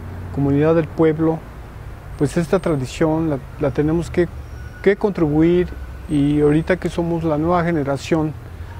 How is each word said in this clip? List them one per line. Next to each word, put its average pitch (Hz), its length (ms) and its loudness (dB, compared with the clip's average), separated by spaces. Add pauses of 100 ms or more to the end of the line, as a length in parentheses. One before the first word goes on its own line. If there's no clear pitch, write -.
(340)
comunidad 139 400 2
del 165 140 2
pueblo, 160 520 2 (760)
pues 147 200 0
esta 175 220 2
tradición 160 680 0
la, 139 100 -2 (200)
la 147 120 0
tenemos 156 380 0
que, 175 200 0 (520)
que 196 140 4
contribuir, 175 720 4 (400)
y 147 320 2
ahorita 151 380 4
que 175 100 -4
somos 165 380 -2
la 151 120 2
nueva 170 280 2
generación 151 640 0 (480)